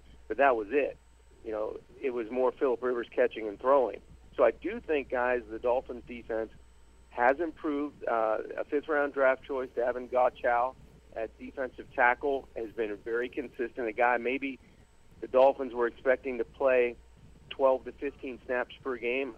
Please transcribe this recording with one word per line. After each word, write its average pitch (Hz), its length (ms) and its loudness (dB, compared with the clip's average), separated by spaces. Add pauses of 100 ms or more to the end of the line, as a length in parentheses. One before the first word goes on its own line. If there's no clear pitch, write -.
(280)
but 110 100 -6
that 139 180 6
was 107 160 -4
it. 139 260 0 (480)
You 113 60 -8
know, 107 260 -6 (240)
it 135 80 -2
was 120 200 -4
more 127 220 0
Phillip 123 320 -2
Rivers 123 320 -2
catching 117 320 0
and 101 120 -8
throwing. 127 420 2 (340)
So 139 80 4
I 117 80 6
do 214 340 -8
think, 143 240 -2
guys, 123 400 0
the 110 100 -8
Dolphins' 123 480 -2
defense 113 420 -6 (600)
has 127 300 2
improved. 147 680 -4
Uh, 110 340 2 (180)
a - 80 -4
fifth-round 143 480 -2
draft 131 320 2
choice, 131 320 -6
Davin 123 320 -2
Godchaux, 123 640 2 (420)
at 110 240 -8
defensive 127 460 -8 (100)
tackle, 131 520 2 (100)
has 113 140 -8
been 104 320 -4
very 120 260 -4
consistent. 123 580 -6
A 107 60 -4
guy 123 240 4
maybe 131 420 -4 (640)
the - 60 -10
Dolphins 131 460 4
were 120 140 0
expecting 127 500 0
to 113 60 -2
play 127 520 2 (540)
twelve 131 340 2
to 123 80 -12
fifteen 135 540 -10
snaps 123 360 -4
per 131 140 -6
game. 120 420 -4